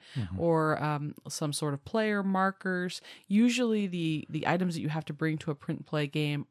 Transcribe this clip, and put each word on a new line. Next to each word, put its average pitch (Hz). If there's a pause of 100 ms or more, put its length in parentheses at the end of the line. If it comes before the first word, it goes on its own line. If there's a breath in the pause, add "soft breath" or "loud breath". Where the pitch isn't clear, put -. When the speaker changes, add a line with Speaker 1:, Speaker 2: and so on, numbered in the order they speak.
(160 loud breath)
Speaker 1:
Mm-hmm. 95
Speaker 2:
or, 160
um, 147 (160)
some 151
sort 147
of 139
player 214
markers. 190 (260 loud breath)
Usually 220
the, 165
the 151
items 175
that 131
you 147
have 156
to 156
bring 156
to -
a 147
print -
and -
play 151
game 147